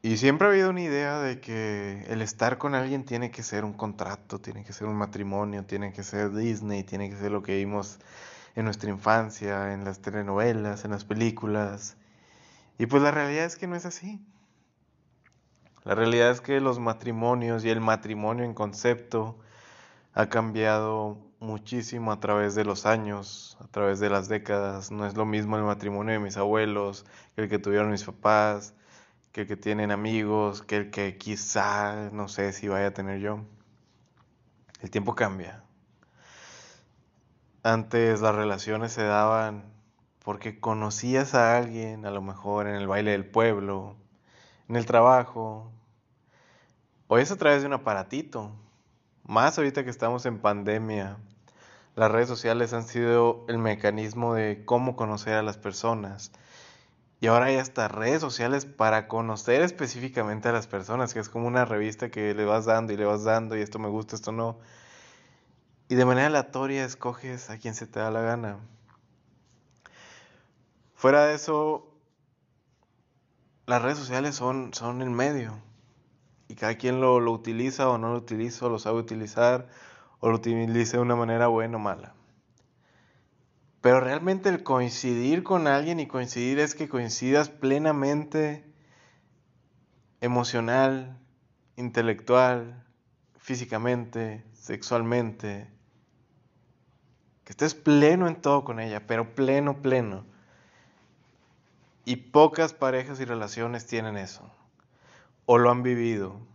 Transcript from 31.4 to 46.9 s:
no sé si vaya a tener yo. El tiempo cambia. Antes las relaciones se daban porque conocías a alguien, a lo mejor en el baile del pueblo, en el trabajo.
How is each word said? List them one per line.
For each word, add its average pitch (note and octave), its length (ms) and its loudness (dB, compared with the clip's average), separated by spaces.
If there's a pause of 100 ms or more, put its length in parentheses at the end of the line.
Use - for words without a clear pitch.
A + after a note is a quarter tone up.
no G#2 160 -8
sé G2 240 -4
si G2+ 160 -8
vaya G2 200 0
a G2 60 -6
tener G2 240 -8
yo. G#2 220 -6 (1400)
El F#2 80 -12
tiempo G2 240 -2
cambia. F#2+ 500 -4 (2000)
Antes A2+ 560 2
las G#2+ 140 4
relaciones G#2+ 580 -2
se A2+ 120 -2
daban G#2+ 580 2 (640)
porque G#2 340 -8
conocías A#2+ 760 -2
a A#2+ 220 6
alguien, A2+ 480 -4
a G2+ 60 -6
lo G2+ 100 -6
mejor G2 460 -4
en G#2 80 -4
el G2+ 140 -4
baile G#2 240 2
del G2 120 0
pueblo, G2+ 680 0 (760)
en A#2 60 -6
el A#2+ 100 0
trabajo. A#2 880 4 (1400)